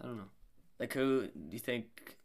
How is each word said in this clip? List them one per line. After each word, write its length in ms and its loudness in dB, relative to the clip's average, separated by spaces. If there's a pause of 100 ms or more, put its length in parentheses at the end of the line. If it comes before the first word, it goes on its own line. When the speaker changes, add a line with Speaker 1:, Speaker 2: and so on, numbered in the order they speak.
Speaker 1:
I 60 -8
don't 100 -6
know. 140 -10 (480)
Speaker 2:
Like, 140 -2
who 340 6
do 260 -10
you 60 -4
think, 680 -4